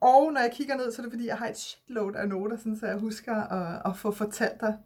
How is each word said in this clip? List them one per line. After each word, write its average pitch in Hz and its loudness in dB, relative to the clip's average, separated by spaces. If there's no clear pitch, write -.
og 269 8
når 277 2
jeg 240 2
kigger 269 -2
ned, 254 -2
så 240 -10
er - -8
det 233 -8
fordi, 233 -6
jeg 226 -2
har 226 -6
et - -8
shitload 208 -6
af 208 -2
noter, 196 -2
sådan 220 -4
så - -6
jeg 165 -2
husker 220 -4
at, 185 -2
at 185 0
få 214 -2
fortalt 208 -2
dig 214 0